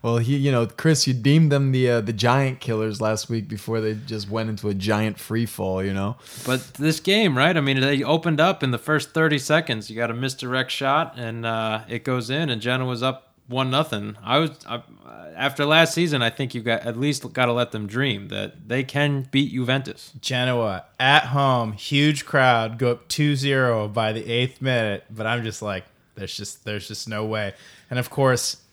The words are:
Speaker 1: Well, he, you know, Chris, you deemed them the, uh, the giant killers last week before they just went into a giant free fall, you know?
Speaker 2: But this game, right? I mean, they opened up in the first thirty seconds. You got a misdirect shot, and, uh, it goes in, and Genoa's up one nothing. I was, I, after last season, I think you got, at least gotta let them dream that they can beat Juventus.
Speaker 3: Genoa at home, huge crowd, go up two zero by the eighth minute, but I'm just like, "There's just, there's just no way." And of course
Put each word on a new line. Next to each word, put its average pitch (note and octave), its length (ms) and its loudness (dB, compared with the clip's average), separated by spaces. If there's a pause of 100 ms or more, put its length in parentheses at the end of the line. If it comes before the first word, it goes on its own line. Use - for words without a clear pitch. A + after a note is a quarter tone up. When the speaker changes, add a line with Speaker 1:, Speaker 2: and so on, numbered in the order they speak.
Speaker 1:
Well, A#2 160 0
he, A#2+ 180 0
you C#3 140 2
know, A#2+ 160 2
Chris, - 400 2
you C3 80 2
deemed C#3+ 380 6
them C#3 180 4
the, B2+ 180 2
uh, A#2 120 2
the G#2+ 120 -4
giant B2+ 460 2
killers A2 420 -2
last A2 300 -2
week A2+ 160 -2
before A2+ 340 -4
they A2 140 -2
just G#2+ 340 -8
went A2 220 -4
into G#2 180 -4
a G2+ 60 0
giant G#2 460 0
free A2+ 260 -2
fall, F#2+ 340 -2
you G2 120 -2
know? G2 240 -2 (280)
Speaker 2:
But B2+ 300 -4
this D#3 240 0
game, G3 400 2
right? E3+ 180 4
I D#3+ 40 4
mean, C3+ 200 2
they C#3 220 2
opened D#3 380 0
up F3 240 2
in C3 80 0
the A#2 60 -2
first D3+ 360 -2
thirty D#3+ 240 2
seconds. C3+ 500 0
You A2 60 -14
got A#2 160 -2
a A2+ 40 -4
misdirect C3 580 -4
shot, C#3+ 440 0
and, A#2 300 -6
uh, A2+ 420 -2
it A#2 140 -6
goes B2 280 -2
in, D3 200 -2
and A#2 100 -2
Genoa's B2+ 400 -2
up C3 320 -4 (140)
one C3 240 -2
nothing. G#2+ 540 -2
I B2 140 2
was, D#3+ 120 0 (160)
I, A#2+ 160 -8 (540)
after C3+ 280 -2
last D#3+ 300 4
season, D#3+ 260 0
I A#2 100 2
think C3 220 -6
you A#2+ 100 -6
got, A2+ 220 -2
at A2+ 120 -4
least C3+ 360 -4
gotta B2 200 2
let A#2+ 180 0
them G#2+ 160 -6
dream G#2 400 -2
that G2+ 420 -8
they B2+ 140 -2
can C#3 480 0
beat C#3 220 0
Juventus. C3 680 -4
Speaker 3:
Genoa B2 640 -2 (140)
at C3+ 280 6
home, B2+ 480 2
huge C#3+ 520 0
crowd, A#2 500 4
go B2 140 0
up - 160 -4
two D3 300 0
zero C3 500 2
by A2 260 0
the A2+ 160 -6
eighth B2 320 -2
minute, A#2+ 480 0
but A2 200 -6
I'm A#2 160 -2
just A2 180 -8
like, G2 220 -6 (320)
"There's F#2+ 200 -10
just, - 280 -14
there's G#2+ 240 -8
just - 200 -10
no G#2+ 160 -4
way." G#2+ 300 -4 (340)
And B2 120 -4
of B2 100 -6
course C3 460 0 (160)